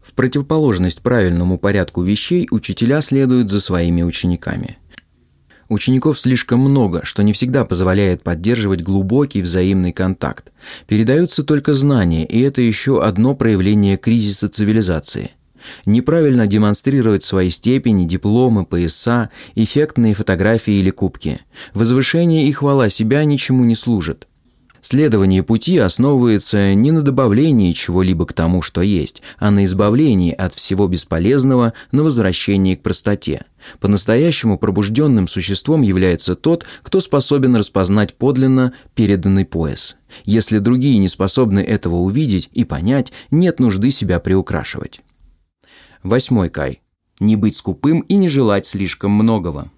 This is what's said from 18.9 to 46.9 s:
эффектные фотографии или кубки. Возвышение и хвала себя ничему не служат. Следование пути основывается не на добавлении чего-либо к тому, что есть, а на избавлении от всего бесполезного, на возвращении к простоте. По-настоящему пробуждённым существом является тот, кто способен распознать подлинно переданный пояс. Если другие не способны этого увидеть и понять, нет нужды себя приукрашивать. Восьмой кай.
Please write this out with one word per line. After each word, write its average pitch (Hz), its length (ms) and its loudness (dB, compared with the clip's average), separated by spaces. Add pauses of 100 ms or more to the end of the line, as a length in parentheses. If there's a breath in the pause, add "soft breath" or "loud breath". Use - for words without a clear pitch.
эффектные 113 580 0
фотографии 104 640 0
или 95 140 2
кубки. - 520 -6 (320 loud breath)
Возвышение 135 720 2
и 147 60 0
хвала 139 360 0
себя 135 360 0
ничему 131 400 0
не 117 100 4
служат. 92 540 -4 (500)
Следование 104 640 2
пути 143 360 0
основывается 110 960 2
не 120 180 4
на 160 100 2
добавлении 127 720 2
чего-либо 87 520 0
к - 60 -14
тому, 85 300 0
что - 200 -6
есть, 92 400 -2 (160 loud breath)
а 104 140 0
на 101 140 2
избавлении 104 680 2
от 90 220 -6
всего 98 340 -2
бесполезного, 117 880 0 (180 loud breath)
на 143 120 2
возвращении 98 720 0
к - 80 -20
простоте. - 600 -4 (380 loud breath)
По-настоящему 110 760 0
пробуждённым 107 720 0
существом 98 540 -2
является 92 540 0
тот, 165 300 -2 (180 loud breath)
кто 190 180 0
способен 135 560 0
распознать 98 560 0
подлинно 131 580 0 (240 loud breath)
переданный 98 480 2
пояс. - 540 -6 (260 loud breath)
Если 107 360 0
другие 127 400 2
не 95 100 4
способны 98 500 0
этого 90 360 -2
увидеть 98 580 -2
и 120 100 -2
понять, 120 480 -2 (180 loud breath)
нет 165 300 0
нужды 113 320 2
себя 95 300 -2
приукрашивать. - 800 -4 (1000 soft breath)
Восьмой 107 460 0
кай. 69 320 -8 (380)